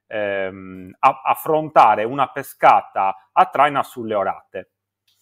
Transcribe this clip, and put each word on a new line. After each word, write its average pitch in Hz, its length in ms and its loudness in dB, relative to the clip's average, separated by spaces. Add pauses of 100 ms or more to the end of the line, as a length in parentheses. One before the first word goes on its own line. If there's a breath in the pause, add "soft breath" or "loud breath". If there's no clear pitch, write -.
ehm, 95 880 -8
a-, 139 280 0
affrontare 147 800 2
una 131 280 -4
pescata 107 1000 0
a - 140 4
traina 139 380 0
sulle 113 320 -8
orate. 95 560 -6 (500)